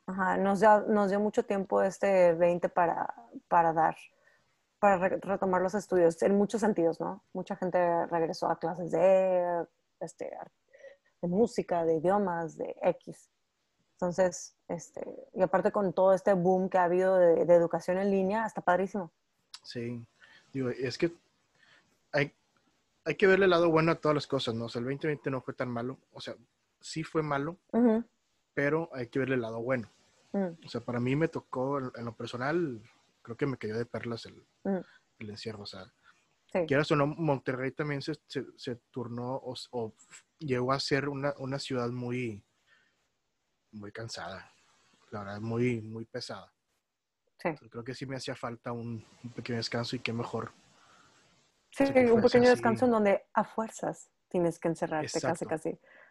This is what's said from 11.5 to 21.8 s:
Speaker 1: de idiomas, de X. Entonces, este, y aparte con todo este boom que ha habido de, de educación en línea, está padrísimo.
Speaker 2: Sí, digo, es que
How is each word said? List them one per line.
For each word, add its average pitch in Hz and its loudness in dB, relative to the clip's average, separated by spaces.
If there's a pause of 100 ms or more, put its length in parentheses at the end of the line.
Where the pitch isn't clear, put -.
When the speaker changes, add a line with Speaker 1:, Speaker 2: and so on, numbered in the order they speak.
Speaker 1:
de 165 2
idiomas, 170 -2
de - -10
X. - -4 (720)
Entonces, 180 -2 (140)
este, - -10 (300)
y 185 -2
aparte 185 2
con 196 0
todo 190 4
este 202 2
boom 185 2
que 185 2
ha 180 4
habido 185 2
de, 170 6
de 170 8
educación 170 2
en 202 0
línea, 196 0
está 196 -10
padrísimo. 180 0 (540)
Speaker 2:
Sí, 120 -10 (460)
digo, 131 -4
es 123 -6
que 170 0 (1000)